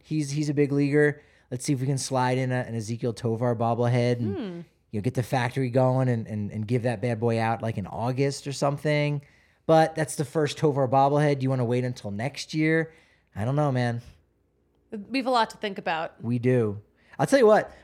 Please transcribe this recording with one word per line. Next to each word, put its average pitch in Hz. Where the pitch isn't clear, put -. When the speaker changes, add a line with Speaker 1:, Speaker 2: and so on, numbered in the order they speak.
Speaker 1:
He's, 151
he's 147
a 147
big 139
leaguer. 147
Let's 123
see 147
if 127
we 131
can 139
slide 127
in 131
a, 127
an 113
Ezekiel 117
Tovar 117
bobblehead 120
and, 392
Speaker 2:
Hmm. 185
Speaker 1:
you 110
know, -
get 123
the 127
factory 123
going 127
and, 113
and, 104
and 107
give 120
that 117
bad 120
boy 113
out, 113
like, 113
in 90
August 131
or 143
something." 147
But 160
that's -
the 156
first 151
Tovar 139
bobblehead. 139
Do 131
you 131
wanna 131
wait 123
until 123
next 117
year? 160
I 101
don't 135
know, 147
man. 120
Speaker 2:
We 254
have 240
a 262
lot 226
to -
think 202
about. 165
Speaker 1:
We 120
do. 117
I'll 151
tell 277
you 233
what. 208